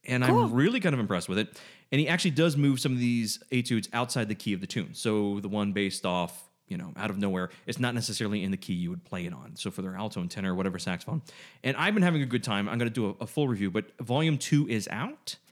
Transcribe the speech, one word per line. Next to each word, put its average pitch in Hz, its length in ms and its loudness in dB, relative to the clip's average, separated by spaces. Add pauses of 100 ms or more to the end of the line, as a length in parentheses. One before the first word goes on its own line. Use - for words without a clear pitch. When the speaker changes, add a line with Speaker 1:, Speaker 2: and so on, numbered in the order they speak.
Speaker 1:
and 123 180 2
Speaker 2:
Cool. 240 200 6
Speaker 1:
I'm 113 80 0
really 185 280 4
kind 170 140 2
of 123 60 2
impressed 95 280 0
with 95 100 0
it. 104 200 -2 (340)
And 139 80 4
he 147 80 2
actually 170 240 2
does 151 240 4
move 139 240 4
some 120 120 0
of 127 60 0
these 120 440 2 (100)
etudes 120 400 2
outside 120 360 0
the 107 60 -2
key 104 180 -4
of 92 80 -2
the 95 60 -6
tune. - 280 -4
So 104 460 0
the 101 80 -4
one 101 240 0
based 98 340 -2
off 90 420 -2 (260)
you 87 40 -4
know, 87 180 -10
out 107 140 -4
of 95 80 -4
nowhere. 92 320 0 (160)
It's - 120 -6
not 123 160 0
necessarily 107 480 -2
in 95 80 -2
the 95 60 -2
key 92 180 -6
you 87 160 -2
would 87 140 -8
play 90 220 -8
it 85 60 -8
on. 71 240 -14
So - 140 -6
for - 120 -8
their 92 140 -6
alto 104 240 -6
and 87 100 -4
tenor, 95 240 -2
whatever 92 240 -2
saxophone. 98 440 -4 (400)
And 131 140 0
I've 175 180 2
been 208 80 4
having 165 200 4
a 131 40 0
good 120 180 0
time. 101 240 0
I'm 113 100 -2
gonna 117 120 0
do 113 200 0
a, - 140 -8
a - 20 -6
full 147 220 0
review, 101 220 0
but 107 140 0 (160)
volume 139 380 2
two 151 300 4
is 110 220 -2
out. 175 460 -6 (160)